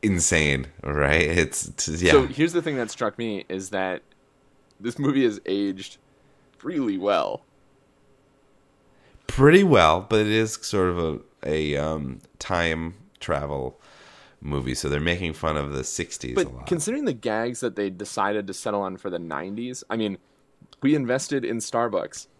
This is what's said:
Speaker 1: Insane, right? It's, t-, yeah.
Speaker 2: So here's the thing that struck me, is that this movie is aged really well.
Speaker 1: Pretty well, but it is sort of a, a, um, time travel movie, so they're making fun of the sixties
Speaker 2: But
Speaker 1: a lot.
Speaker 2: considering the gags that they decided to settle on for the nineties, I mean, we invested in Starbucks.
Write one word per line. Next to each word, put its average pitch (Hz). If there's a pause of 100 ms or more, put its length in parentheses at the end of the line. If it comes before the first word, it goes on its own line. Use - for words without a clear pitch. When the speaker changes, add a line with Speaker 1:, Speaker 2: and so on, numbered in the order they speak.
Speaker 1:
Insane, 78 (160)
right? 73
It's, 82
t-, 78
yeah. 90
Speaker 2:
So 135
here's 160
the 170
thing 156
that 117
struck -
me, 110
is 95
that 95 (760)
this 117
movie 139
is 104
aged 98 (680)
really 135
well. 85 (1800)
Speaker 1:
Pretty 160
well, 95
but 107
it 107
is 110
sort 92
of 87
a, 80 (220)
a, 76
um, 73 (180)
time 82 (260)
travel 71 (640)
movie, 67
so 71
they're 71
making 85
fun 78
of 71
the 67
sixties -
Speaker 2:
But 190
Speaker 1:
a -
lot. 62
Speaker 2:
considering 226
the 156
gags 117
that 117
they 101
decided 98
to 95
settle 104
on 95
for -
the 87
nineties, 95
I 113
mean, 104 (640)
we 139
invested 135
in 117
Starbucks. 110 (140)